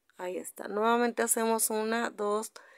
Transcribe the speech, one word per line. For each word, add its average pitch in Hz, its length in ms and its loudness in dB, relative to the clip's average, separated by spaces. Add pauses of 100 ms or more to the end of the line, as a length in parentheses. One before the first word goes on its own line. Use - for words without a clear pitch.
(180)
Ahí 180 200 -6
está. - 300 -10
Nuevamente 233 560 2
hacemos 226 460 2
una, 220 400 0
dos, 208 420 -2 (260)